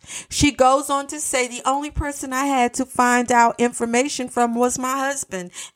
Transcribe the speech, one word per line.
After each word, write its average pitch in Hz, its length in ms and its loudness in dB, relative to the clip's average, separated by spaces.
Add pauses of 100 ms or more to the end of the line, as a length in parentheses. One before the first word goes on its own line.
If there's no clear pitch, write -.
(280)
She - 220 2
goes 269 400 4
on 277 160 -2
to 302 140 -10
say, 254 260 -2
"The 240 180 -10
only 285 280 -2
person 285 400 -6
I 269 140 -2
had 247 280 2
to 262 100 -2
find 247 460 2
out 233 300 4
information 240 680 -2
from 240 280 0
was 247 240 0
my 262 180 -4
husband, 269 540 -6 (240)